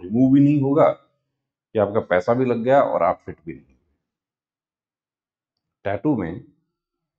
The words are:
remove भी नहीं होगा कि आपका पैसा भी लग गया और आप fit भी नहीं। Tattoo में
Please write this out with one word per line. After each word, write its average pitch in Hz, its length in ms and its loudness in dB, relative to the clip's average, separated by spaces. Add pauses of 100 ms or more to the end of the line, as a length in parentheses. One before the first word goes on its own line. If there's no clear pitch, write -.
remove 123 300 2
भी 143 60 6
नहीं 143 200 2
होगा 139 280 2
कि - 880 -12
आपका 104 220 0
पैसा - 340 0
भी 131 100 -2
लग 117 180 -4
गया 131 200 2
और 87 200 -2
आप 87 240 -2
fit 87 100 -14 (100)
भी 82 60 -12
नहीं। - 240 -20 (2000)
Tattoo 104 320 -2
में 90 280 -8 (760)